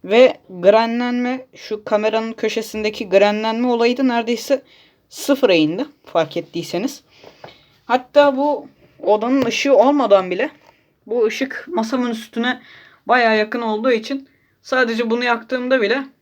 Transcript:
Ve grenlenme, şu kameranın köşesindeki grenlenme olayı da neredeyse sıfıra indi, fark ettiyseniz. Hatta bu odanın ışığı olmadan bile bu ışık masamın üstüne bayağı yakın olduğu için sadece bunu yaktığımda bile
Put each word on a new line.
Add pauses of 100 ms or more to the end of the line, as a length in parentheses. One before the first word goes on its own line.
Ve (100)
grenlenme,
şu
kameranın
köşesindeki
grenlenme
olayı
da
neredeyse (460)
sıfıra
indi, (200)
fark
ettiyseniz. (840)
Hatta
bu (340)
odanın
ışığı
olmadan
bile (560)
bu
ışık
masamın
üstüne (440)
bayağı
yakın
olduğu
için (340)
sadece
bunu
yaktığımda
bile (160)